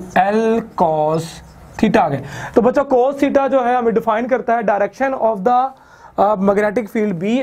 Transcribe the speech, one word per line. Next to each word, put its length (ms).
L 440
cos 440
theta 320
के। 60
तो 60
बच्चा 240
cos 380
theta 240
जो 160
है 140
हमें 140
define 380
करता 260
है 80
direction 500
of 260
the, 280
uh, 180
magnetic 380
field 360
B 200